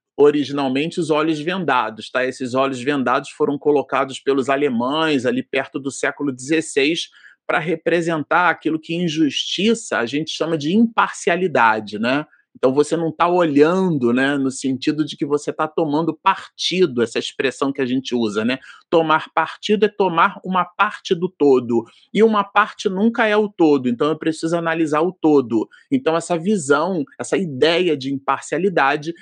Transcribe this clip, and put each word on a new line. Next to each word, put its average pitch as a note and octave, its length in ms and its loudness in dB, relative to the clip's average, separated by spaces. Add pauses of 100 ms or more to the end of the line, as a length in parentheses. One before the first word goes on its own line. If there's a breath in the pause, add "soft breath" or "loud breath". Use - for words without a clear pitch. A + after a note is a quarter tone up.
(160)
originalmente C#3+ 840 2
os D#3 100 -2
olhos D#3 300 0
vendados, C3+ 680 -4
tá? B2+ 160 -2
Esses B2+ 280 -6
olhos C3 280 0
vendados C3 480 -2
foram D3 280 -2
colocados C3+ 640 0
pelos C3+ 300 0
alemães C#3 760 0
ali B2+ 180 0
perto - 360 -6
do C3+ 120 -6
século C#3+ 400 -4
dezesseis D3 800 -2 (360 loud breath)
pra - 140 -2
representar E3 920 0
aquilo D#3+ 300 -2
que E3 160 -8
em F3 120 -2
justiça D#3+ 920 0
a A#2 60 0
gente D3 260 -4
chama D#3+ 260 -2
de D3+ 160 -2
imparcialidade, E3+ 1300 0
né? C3 260 0 (320 soft breath)
Então C3 160 2
você D3 220 2
não E3 160 -2
tá E3 160 0
olhando, E3 840 2
né, C#3 240 0
no C3+ 120 -2
sentido C#3 540 -4
de - 140 -8
que D#3+ 80 -4
você D3 260 -4
tá D#3 160 -4
tomando D#3 500 -2
partido, F3 840 -2
essa A2 160 -2
expressão C3+ 540 -2
que C#3 80 -6
a C3 40 0
gente B2+ 300 -4
usa, G#2+ 300 0
né? B2+ 140 -2 (300 loud breath)
Tomar D#3 440 2
partido G#3 520 0
é G3+ 40 0
tomar F#3 520 0
uma F#3 220 -2
parte - 500 -4
do F3 140 -2
todo, B2+ 560 2 (300 loud breath)
e G3 100 4
uma G#3+ 220 4
parte G#3 420 0
nunca A3 400 2
é G#3 80 2
o G#3+ 140 2
todo, C#3+ 400 2
então A#2+ 180 0
eu D#3 100 0
preciso D#3+ 380 -2
analisar D#3+ 460 0
o F3+ 100 0
todo. B2 560 2 (240 soft breath)
Então C#3+ 240 0
essa E3 240 -2
visão, D#3+ 640 0 (160)
essa B2 160 -2
ideia D#3+ 640 2
de C3+ 160 -6
imparcialidade D3+ 1080 -2